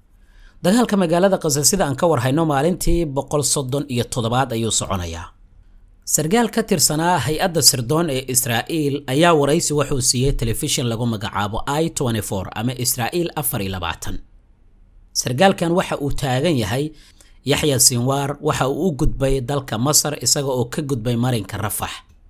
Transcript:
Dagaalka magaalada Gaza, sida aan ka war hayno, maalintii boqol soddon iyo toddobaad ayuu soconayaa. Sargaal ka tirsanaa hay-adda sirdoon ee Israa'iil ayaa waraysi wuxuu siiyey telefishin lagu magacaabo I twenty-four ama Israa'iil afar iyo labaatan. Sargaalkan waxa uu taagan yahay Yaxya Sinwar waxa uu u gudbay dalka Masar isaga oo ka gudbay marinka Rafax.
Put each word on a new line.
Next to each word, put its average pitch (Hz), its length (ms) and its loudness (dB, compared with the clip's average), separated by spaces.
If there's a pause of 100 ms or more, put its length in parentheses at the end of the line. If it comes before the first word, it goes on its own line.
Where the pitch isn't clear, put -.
(600)
Dagaalka 208 360 4
magaalada 180 400 4
Gaza, 147 260 0
sida 196 220 2
aan 139 100 -2
ka 175 120 2
war 151 140 4
hayno, 139 240 2
maalintii 160 600 2
boqol 139 380 -2
soddon 143 460 -2
iyo 120 140 -2
toddobaad 123 500 0
ayuu 113 180 0
soconayaa. 85 540 -4 (800)
Sargaal 208 460 2
ka 226 120 0
tirsanaa 165 560 2
hay-adda 156 420 0
sirdoon 143 480 -2
ee 131 180 -4
Israa'iil 131 680 -2 (120)
ayaa 165 260 4
waraysi 151 400 2
wuxuu 139 280 0
siiyey 127 320 2
telefishin 127 540 -2
lagu 117 180 -2
magacaabo 104 520 -2 (100)
I 151 220 0
twenty-four 113 560 -2 (100)
ama 120 200 -2
Israa'iil 127 600 -2
afar 139 260 -4
iyo 95 100 -4
labaatan. 85 440 -6 (1000)
Sargaalkan 170 560 2
waxa 175 300 0
uu 143 100 -2
taagan 143 460 0
yahay 120 280 0 (600)
Yaxya 135 340 2
Sinwar 135 600 2
waxa 147 280 0
uu 156 180 -2
u 175 80 2
gudbay 135 460 2
dalka 131 360 -4
Masar 147 460 2
isaga 139 240 0
oo 127 180 0
ka 160 160 -6
gudbay 123 340 -2
marinka 117 420 -2
Rafax. 101 340 -4 (380)